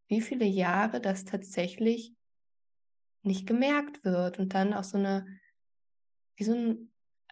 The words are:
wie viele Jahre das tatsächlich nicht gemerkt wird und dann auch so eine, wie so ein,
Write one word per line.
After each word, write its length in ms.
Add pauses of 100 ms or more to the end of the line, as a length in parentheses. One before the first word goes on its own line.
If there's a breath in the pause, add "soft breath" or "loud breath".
wie 140
viele 240
Jahre 560
das 240
tatsächlich 880 (1120)
nicht 240
gemerkt 580
wird 320
und 160
dann 200
auch 100
so 160
eine, 260 (1120 loud breath)
wie 80
so 100
ein, 380 (400)